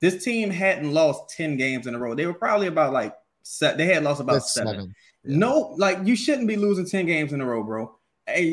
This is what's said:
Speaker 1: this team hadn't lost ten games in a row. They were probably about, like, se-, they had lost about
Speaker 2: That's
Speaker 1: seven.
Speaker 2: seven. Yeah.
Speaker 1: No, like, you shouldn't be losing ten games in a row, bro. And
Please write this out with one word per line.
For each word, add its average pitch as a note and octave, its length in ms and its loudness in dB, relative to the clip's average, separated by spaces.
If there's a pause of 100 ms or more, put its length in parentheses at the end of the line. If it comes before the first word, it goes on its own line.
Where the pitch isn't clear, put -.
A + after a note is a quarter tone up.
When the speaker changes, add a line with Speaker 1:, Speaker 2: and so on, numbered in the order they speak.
Speaker 1:
this F#3 240 2
team A3+ 260 -2
hadn't F3 420 0
lost D#3 440 2
ten D#3 200 -2
games C3 300 -2
in A#2+ 80 -6
a A#2+ 40 -6
row. A#2+ 140 -4
They D3 140 -2
were E3+ 80 -2
probably G#3 320 0
about, D#3 260 2
like, A2+ 220 -2 (300)
se-, - 320 0
they D#3 100 2
had E3+ 160 4
lost C#3+ 180 0
about B2+ 140 0
Speaker 2:
That's - 180 -2
Speaker 1:
seven. G#2+ 220 -2
Speaker 2:
seven. F#2+ 200 -10 (300)
Yeah. C#3 120 0
Speaker 1:
No, B3+ 420 2
like, F#3+ 260 2
you A#3 120 4
shouldn't B3+ 320 0
be G#3+ 80 0
losing G3+ 300 0
ten F#3+ 200 0
games D3+ 260 0
in C#3 80 -2
a C3 60 -4
row, A#2 160 -2
bro. A2 320 -6 (320)
And D#3+ 260 0